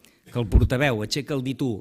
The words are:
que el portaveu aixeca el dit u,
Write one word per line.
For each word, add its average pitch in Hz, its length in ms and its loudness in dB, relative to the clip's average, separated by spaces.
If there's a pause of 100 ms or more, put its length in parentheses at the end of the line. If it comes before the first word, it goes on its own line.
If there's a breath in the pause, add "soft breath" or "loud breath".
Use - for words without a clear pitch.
(300 loud breath)
que - 80 -6
el 120 80 -2
portaveu 127 560 4
aixeca 123 320 -6
el 139 80 -2
dit 127 220 -6
u, 127 60 0 (100)